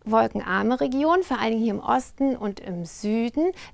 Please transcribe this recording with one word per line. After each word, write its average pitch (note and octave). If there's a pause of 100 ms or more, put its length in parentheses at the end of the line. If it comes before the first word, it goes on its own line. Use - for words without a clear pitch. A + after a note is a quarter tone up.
wolkenarme G#3+
Regionen, C#4+
vor A#3+
allen A3
Dingen A3+
hier A3
im G#3
Osten C4
und G3+
im F3
Süden. A#3 (220)